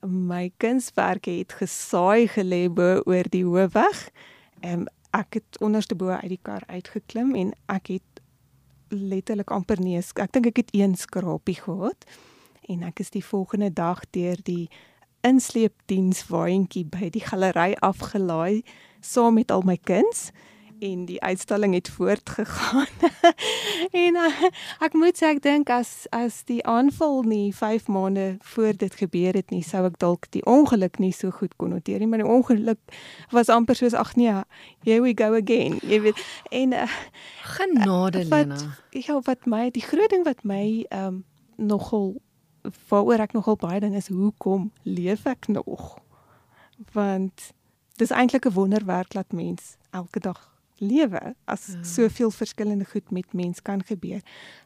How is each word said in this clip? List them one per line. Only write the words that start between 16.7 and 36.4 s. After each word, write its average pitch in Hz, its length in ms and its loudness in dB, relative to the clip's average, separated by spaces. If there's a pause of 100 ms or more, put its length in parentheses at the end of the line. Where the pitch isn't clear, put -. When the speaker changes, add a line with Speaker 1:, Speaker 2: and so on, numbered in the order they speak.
Speaker 1:
by 175 240 -8
die 214 160 -8
galery 185 540 0
afgelaai 190 840 -2 (380)
saam 233 320 2
met 220 180 4
al 190 100 2
my 180 220 2
kuns. 226 460 2 (500)
En 185 260 -6
die 180 160 -10
uitstalling 202 520 0
het 180 160 0
voortgegaan. - 960 -2 (160)
<laughs> 339 340 4 (560)
En, 349 240 2
eh, 330 280 0 (360)
ek 311 140 -2
moet 330 240 4
sê, - 80 0
ek 302 160 2
dink 285 280 2
as, 240 400 -2
as 233 340 -4
die 240 220 -4
aanval 277 580 2
nie 208 300 0
vyf 220 340 -2
maande 190 540 0
voor 220 360 0
dit 190 180 -4
gebeur 180 380 0
het 190 160 -2
nie, 175 140 -2
sou 185 220 -2
ek 175 140 -2
dalk 175 320 0
die - 140 -4
ongeluk 233 540 4
nie 185 120 2
so 185 200 -4
goed - 260 -6
kon 180 140 -4
hanteer 185 280 -4
nie. 214 80 0
Maar 226 120 0
die 208 80 0
ongeluk 226 520 2 (520)
was 240 180 4
amper 233 260 6
soos, 240 180 2
"Ag 226 220 -2
nee, 240 180 4 (500)
here 220 180 4
we 247 140 4
go 214 200 4
again." 220 460 2
Jy 208 200 2
weet, 214 240 2 (260)